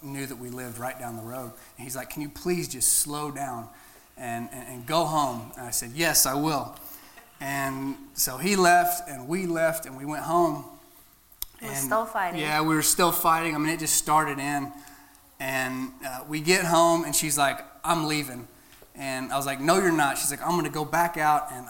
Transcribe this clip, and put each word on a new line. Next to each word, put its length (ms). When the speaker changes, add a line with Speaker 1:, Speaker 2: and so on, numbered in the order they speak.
Speaker 1:
knew 240
that 100
we 140
lived 280
right 200
down 180
the 60
road. 300
And 80
he's 120
like, 140
"Can 120
you 80
please 380
just 320
slow 300
down 380
and, 360
and, 160
and 180
go 180
home?" 540
And 80
I 40
said, 240
"Yes, 300
I 100
will." 400
And 560
so 240
he 180
left, 520
and 200
we 180
left, 380
and 140
we 80
went 160
home. 420
Speaker 2:
We're 80
Speaker 1:
And 80
Speaker 2:
still 300
fighting. 340
Speaker 1:
Yeah, 220
we 120
were 80
still 300
fighting. 420
I 40
mean, 120
it 100
just 160
started 420
in. 340
And, 520
uh, 200
we 140
get 240
home, 400
and 100
she's 220
like, 260
"I'm 220
leaving." 420
And 360
I 40
was 100
like, 140
"No, 180
you're 120
not." 280
She's 120
like, 120
"I'm 140
gonna 140
go 140
back 320
out, 340
and 200